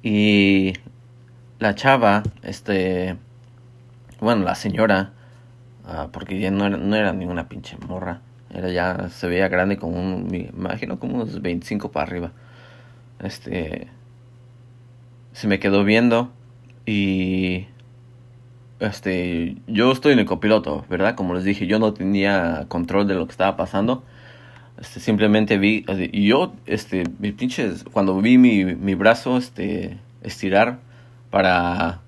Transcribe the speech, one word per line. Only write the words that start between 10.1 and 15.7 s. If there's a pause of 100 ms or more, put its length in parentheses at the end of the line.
me
imagino
como
unos
veinticinco
para
arriba. (880)
Este, (1400)
se
me
quedó